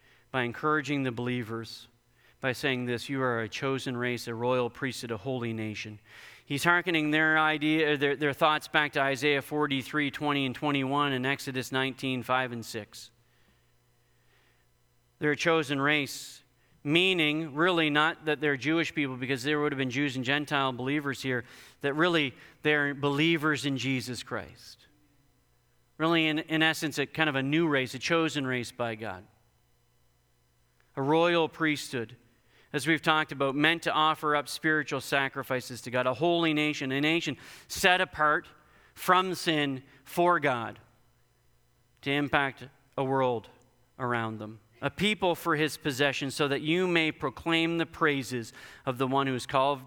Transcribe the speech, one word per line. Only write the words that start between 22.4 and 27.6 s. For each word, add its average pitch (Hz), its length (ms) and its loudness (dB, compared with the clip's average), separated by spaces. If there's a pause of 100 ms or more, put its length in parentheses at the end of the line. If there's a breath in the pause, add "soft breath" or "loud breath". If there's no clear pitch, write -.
they're 147 340 2
believers 143 680 2
in 139 140 -2
Jesus 123 440 -2
Christ. - 640 -12 (1120)
Really, 160 320 4
in, 151 120 0
in 156 220 0
essence, 156 360 0
a 139 80 0
kind 156 240 0
of 131 40 0
a 135 80 0
new 156 240 2